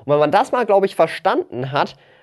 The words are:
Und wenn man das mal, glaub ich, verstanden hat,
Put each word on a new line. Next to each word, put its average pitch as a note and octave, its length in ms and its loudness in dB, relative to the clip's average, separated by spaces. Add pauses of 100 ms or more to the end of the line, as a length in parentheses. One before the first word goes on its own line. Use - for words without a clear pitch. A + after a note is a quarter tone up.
Und C#3+ 80 -2
wenn D3 60 4
man D3 120 2
das A3 220 0
mal, B3 140 -2
glaub G3 180 4
ich, F#3+ 100 -4
verstanden D#3+ 800 -2
hat, D3 240 -4 (260)